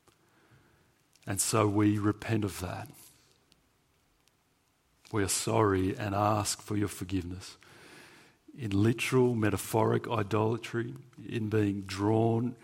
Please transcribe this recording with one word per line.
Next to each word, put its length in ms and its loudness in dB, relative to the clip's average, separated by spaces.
And 140 -4
so 280 2
we 300 4
repent 460 0
of 160 -6
that. 300 -8
We 120 0
are 60 0
sorry 680 2
and 180 -6
ask 480 0
for 140 -8
your 140 -2
forgiveness. 680 -8
In 140 -6
literal, 640 4
metaphoric 720 0
idolatry, 840 -2
in 200 -4
being 340 0
drawn 840 0